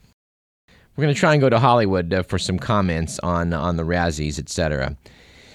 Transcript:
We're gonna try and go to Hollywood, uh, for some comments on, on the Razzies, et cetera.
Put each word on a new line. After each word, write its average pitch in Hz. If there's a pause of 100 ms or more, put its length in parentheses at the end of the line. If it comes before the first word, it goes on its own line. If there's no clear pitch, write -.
(680)
We're -
gonna 147
try 160
and 147
go 135
to 117
Hollywood, 101
uh, 92
for 95
some 92
comments 90
on, 85
on 85
the 82
Razzies, 80
et 67
cetera. 73 (600)